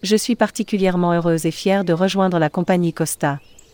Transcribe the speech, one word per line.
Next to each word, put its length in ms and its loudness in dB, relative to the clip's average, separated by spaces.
Je 140 2
suis 180 -2
particulièrement 800 0
heureuse 320 0
et 60 0
fière 340 0
de 80 0
rejoindre 460 0
la 100 2
compagnie 460 0
Costa. 440 -4